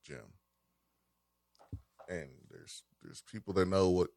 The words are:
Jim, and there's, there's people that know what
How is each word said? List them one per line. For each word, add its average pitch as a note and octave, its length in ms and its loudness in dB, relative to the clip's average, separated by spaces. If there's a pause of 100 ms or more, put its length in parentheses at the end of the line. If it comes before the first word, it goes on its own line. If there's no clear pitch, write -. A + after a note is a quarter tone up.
Jim, A#1+ 300 -16 (1800)
and E2 180 -8 (240)
there's, - 320 -18 (180)
there's - 300 -18
people G2+ 220 -10
that F#2 160 6
know F#2+ 200 6
what F2+ 280 4